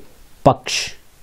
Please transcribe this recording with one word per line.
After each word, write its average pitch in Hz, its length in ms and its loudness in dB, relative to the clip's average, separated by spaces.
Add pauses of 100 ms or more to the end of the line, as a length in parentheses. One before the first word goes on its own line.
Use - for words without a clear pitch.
(460)
पक्ष, - 480 0 (300)